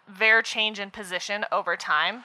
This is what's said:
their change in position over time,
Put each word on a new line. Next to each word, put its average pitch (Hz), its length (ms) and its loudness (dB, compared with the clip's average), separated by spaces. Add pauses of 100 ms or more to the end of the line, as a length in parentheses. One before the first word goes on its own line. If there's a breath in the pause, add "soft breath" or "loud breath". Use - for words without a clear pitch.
their 220 320 4
change 214 400 -2
in 196 100 -8
position 202 640 -6
over 180 240 0
time, 175 480 0